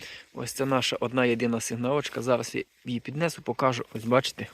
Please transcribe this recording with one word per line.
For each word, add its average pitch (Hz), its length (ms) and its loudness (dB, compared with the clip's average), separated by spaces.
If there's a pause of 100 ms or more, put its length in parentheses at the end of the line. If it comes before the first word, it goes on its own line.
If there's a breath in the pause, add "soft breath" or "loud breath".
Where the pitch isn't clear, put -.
(340 loud breath)
Ось 123 200 -8
це 135 120 -2
наша 131 340 2
одна 123 260 2
єдина 117 360 2
сигналочка. 123 600 -2
Зараз 120 340 0
я 117 80 -2 (220)
її 120 140 -2
піднесу, 151 420 -4
покажу. 123 520 2
Ось 110 120 -8
бачите, 120 480 2